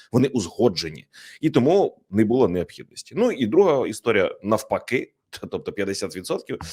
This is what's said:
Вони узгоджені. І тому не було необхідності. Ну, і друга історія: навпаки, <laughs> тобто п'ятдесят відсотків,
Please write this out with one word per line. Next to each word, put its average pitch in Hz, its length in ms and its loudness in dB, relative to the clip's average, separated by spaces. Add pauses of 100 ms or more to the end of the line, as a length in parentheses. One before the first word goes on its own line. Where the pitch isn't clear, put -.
(120)
Вони 127 160 4
узгоджені. 87 800 -2 (340)
І 151 80 0
тому 147 600 2
не 107 160 2
було 120 220 4
необхідності. - 680 -8
Ну, 233 140 2
і 127 160 -2
друга 147 400 4
історія: 101 560 0
навпаки, 104 680 -2 (160)
<laughs> - 200 -14
тобто 85 220 -8
п'ятдесят 95 440 -6
відсотків, 127 420 -8 (160)